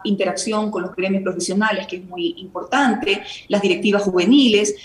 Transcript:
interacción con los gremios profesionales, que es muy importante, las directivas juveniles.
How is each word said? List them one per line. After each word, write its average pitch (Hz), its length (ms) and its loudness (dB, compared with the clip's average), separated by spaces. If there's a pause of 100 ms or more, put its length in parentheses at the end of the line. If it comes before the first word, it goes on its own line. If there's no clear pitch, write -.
interacción 208 640 -2
con 190 120 -4
los 185 120 -8
gremios 190 300 -2
profesionales, 190 640 -2
que 180 80 -8
es 180 80 -14
muy 175 340 -6
importante, 202 840 -2 (260)
las 196 120 2
directivas 202 440 2
juveniles. 208 800 4